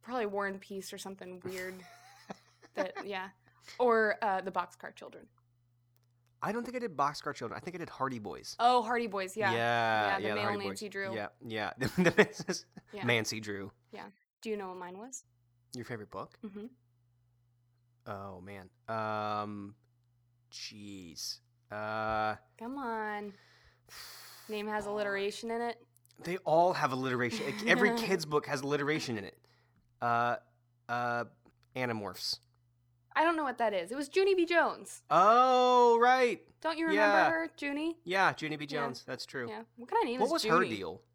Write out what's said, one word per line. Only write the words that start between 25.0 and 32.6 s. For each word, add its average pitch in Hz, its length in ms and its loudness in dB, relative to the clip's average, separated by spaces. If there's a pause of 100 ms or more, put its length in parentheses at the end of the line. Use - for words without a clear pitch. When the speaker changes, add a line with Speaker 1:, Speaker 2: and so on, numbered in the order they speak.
Speaker 1:
in 233 100 -2
it. 233 160 -4 (460)
Speaker 2:
They 180 140 -4
all 170 340 4
have 147 200 2
alliteration. 127 540 0
Like, 208 220 -4
every 233 280 6
Speaker 1:
<laughs> - 0 -
Speaker 2:
kid's 196 300 0
book 147 200 0
has 139 160 -4
alliteration 143 540 -2
in 98 80 -6
it. - 140 -14 (640)
Uh, 120 340 2 (520)
uh, 120 360 -2 (520)
Animorphs. 110 640 -4 (760)